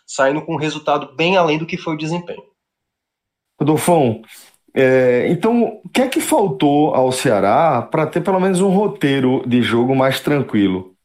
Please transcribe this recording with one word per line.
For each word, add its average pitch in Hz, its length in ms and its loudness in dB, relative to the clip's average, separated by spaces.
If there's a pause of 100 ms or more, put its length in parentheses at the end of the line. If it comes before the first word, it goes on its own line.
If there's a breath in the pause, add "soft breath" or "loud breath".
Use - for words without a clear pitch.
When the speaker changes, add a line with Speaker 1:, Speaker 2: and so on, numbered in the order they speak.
Speaker 1:
saindo 143 360 0
com 165 120 -8
um 143 40 -6
resultado 147 560 -4
bem 170 220 0
além 160 220 2
do 165 80 -8
que 175 100 -8
foi 170 180 -8
o 151 40 -8
desempenho. 165 440 -10 (1160)
Speaker 2:
Rodolfão, 147 640 2 (500 loud breath)
é, 127 560 2
então, 226 560 0
o - 60 -20
que - 100 -2
é 262 80 0
que 285 120 -4
faltou 151 720 0
ao 131 180 2
Ceará 120 720 2
pra 156 240 -2
ter 160 160 -4
pelo 190 180 0
menos 185 200 0
um 196 100 2
roteiro 139 760 0
de 123 140 2
jogo 117 340 0
mais 135 260 0
tranquilo? 101 720 -2 (100)